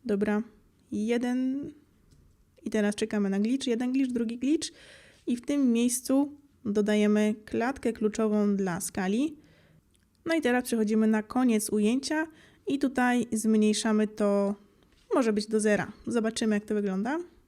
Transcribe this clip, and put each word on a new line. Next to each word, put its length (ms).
Dobra, 380
jeden. 760
I 80
teraz 240
czekamy 360
na 100
glitch. 260
Jeden 260
glitch, 200
drugi 260
glitch. 300
I 100
w 40
tym 320
miejscu 600
dodajemy 720
klatkę 480
kluczową 640
dla 240
skali. 560
No 100
i 60
teraz 240
przechodzimy 420
na 160
koniec 480
ujęcia 560
i 120
tutaj 540
zmniejszamy 760
to, 460
może 180
być 140
do 140
zera. 320
Zobaczymy, 500
jak 80
to 100
wygląda. 440